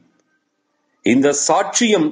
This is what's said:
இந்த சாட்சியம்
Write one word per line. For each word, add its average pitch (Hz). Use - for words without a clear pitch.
இந்த 131
சாட்சியம் 196